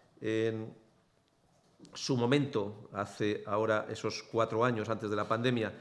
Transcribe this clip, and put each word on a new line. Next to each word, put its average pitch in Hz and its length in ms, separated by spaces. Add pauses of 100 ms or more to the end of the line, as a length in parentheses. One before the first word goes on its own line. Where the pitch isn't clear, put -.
(200)
en 110 520 (1200)
su - 240
momento, 120 760
hace 104 560
ahora 107 420
esos 110 320
cuatro 113 420
años 110 240
antes 107 220
de 107 60
la 104 100
pandemia, 117 540